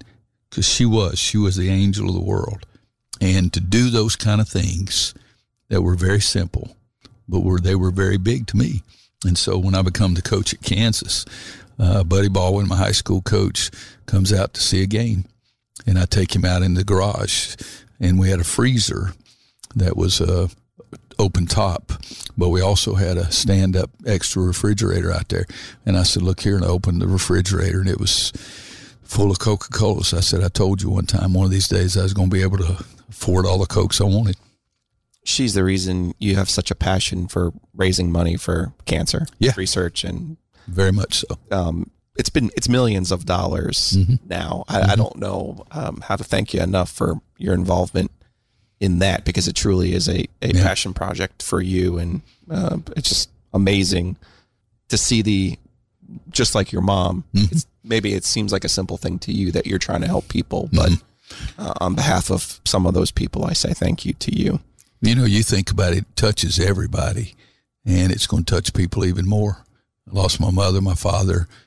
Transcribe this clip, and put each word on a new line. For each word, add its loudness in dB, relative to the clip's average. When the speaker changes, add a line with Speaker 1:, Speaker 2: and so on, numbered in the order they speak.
Speaker 1:
'cause -2
she 2
was, 2
she 0
was 2
the 0
angel 2
of -2
the -2
world, -4
and 2
to -2
do 2
those 0
kind 2
of 0
things -4
that 2
were 2
very 2
simple, -4
but 0
were, 2
they 2
were 2
very 2
big -2
to -4
me. 0
And 2
so -2
when 0
I 2
become 2
the 0
coach -2
at -12
Kansas, -2
uh, 2
Buddy 2
Baldwin, 0
my 0
high 2
school -2
coach, 0
comes 2
out 0
to -8
see 2
a 2
game, 0
and 4
I 4
take 0
him 2
out 2
in 2
the 0
garage, 0
and 4
we 4
had 2
a 0
freezer 0
that 0
was, 0
uh, 2
open 0
top, 0
but 2
we 2
also 2
had 0
a -2
stand-up 2
extra 0
refrigerator 0
out -4
there. -2
And 2
I 4
said, 0
"Look 0
here," 2
and 0
I 0
opened 0
the 0
refrigerator, 2
and 0
it 0
was -2
full 2
of 0
Coca-Colas. 0
I 0
said, 0
"I 0
told 0
you -2
one 0
time, 0
one 4
of 2
these 2
days 2
I 4
was 2
gonna 2
be 2
able 2
to -2
afford 0
all 2
the 2
Cokes 0
I 2
wanted." 2
Speaker 2:
She's 0
the 4
reason 0
you 2
have 2
such -2
a -2
passion 0
for -2
raising 0
money 2
for -4
cancer -2
Speaker 1:
Yeah. 2
Speaker 2:
research, -4
and -8
Speaker 1:
Very 2
much -2
so. -8
Speaker 2:
um, -2
it's -2
been, 0
it's -2
millions 2
of -2
dollars -2
Speaker 1:
Mm-hmm. 8
Speaker 2:
now. -6
I, -4
I 2
Speaker 1:
Mm-hmm. 4
Speaker 2:
don't -2
know, -6
um, -8
how -4
to -6
thank -2
you 0
enough 0
for -2
your 0
involvement 0
in 2
that, 0
because -2
it -6
truly 2
is -2
a, -2
a 0
Speaker 1:
Yeah. 4
Speaker 2:
passion 0
project -6
for -2
you, 0
and, -4
uh, -2
it's -4
just -4
amazing 2
to 0
see 2
the, 0
just 0
like 0
your -2
mom, 0
Speaker 1:
Mm-hmm. 4
Speaker 2:
it's, 0
maybe -2
it -2
seems -2
like -2
a -4
simple -4
thing -6
to -8
you 0
that -2
you're -2
trying -4
to -2
help -2
people, -4
but, 4
Speaker 1:
Mm-hmm. -6
Speaker 2:
uh, -6
on 0
behalf 0
of -4
some 2
of 2
those 2
people, -4
I -2
say -2
thank -2
you -2
to -4
you. 0
Speaker 1:
You 4
know, 4
you 4
think 0
about 2
it, 2
it -8
touches 0
everybody, 0
and 4
it's -2
gonna -2
touch -2
people 0
even 0
more. 0
I -10
lost 0
my 2
mother, 2
my 2
father, 0